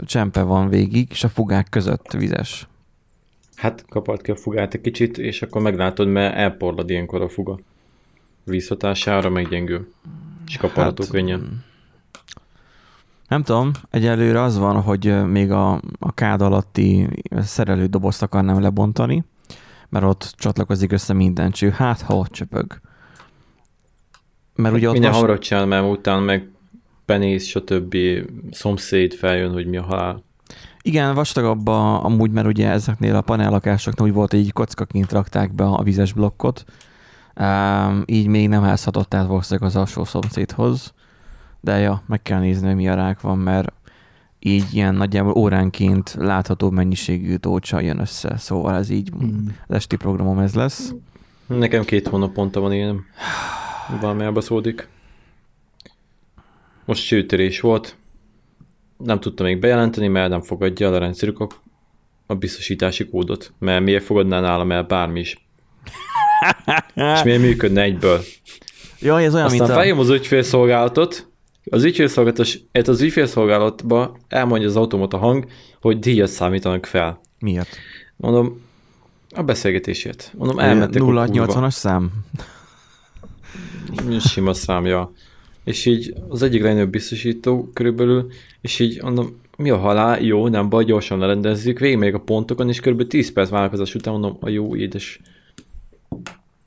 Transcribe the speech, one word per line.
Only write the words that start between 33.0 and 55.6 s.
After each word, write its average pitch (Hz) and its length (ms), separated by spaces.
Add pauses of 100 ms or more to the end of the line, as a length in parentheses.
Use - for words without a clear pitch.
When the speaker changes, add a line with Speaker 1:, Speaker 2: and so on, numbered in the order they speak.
Speaker 1:
a 104 60
panellakásoknál 104 840
úgy 104 60
volt, 104 180
hogy 101 80
így 101 140
kockaként - 580
rakták 101 420
be 98 120
a 98 180
vizes 98 300
blokkot, 107 520 (680)
ám, 98 720
így 107 220
még 107 220
nem 104 140
házhatott 98 500
át 95 140
valószínűleg 92 420
az 92 60
alsó 95 280
szomszédhoz. 113 880 (680)
De 101 160
ja, 101 300
meg 110 140
kell 95 180
nézni, 92 280
hogy 95 80
mi 92 140
a 95 60
rák 92 260
van, 95 160
mert 95 340 (680)
így 98 340
ilyen 98 220
nagyjából 98 420
óránként 95 840
látható 92 500
mennyiségű 92 640
tócsa 92 440
jön 76 200
össze, - 380
szóval 92 380
ez 98 140
így 101 200 (100)
Speaker 3:
Hmm. 107 360 (120)
Speaker 1:
az - 80
esti 104 200
programom 95 440
ez 98 160
lesz. 139 380 (540)
Speaker 2:
Nekem 117 380
két 101 220
hónaponta 98 520
van 98 140
ilyenem. 101 320 (960)
Valami 104 220
elbaszódik. 110 640 (2000)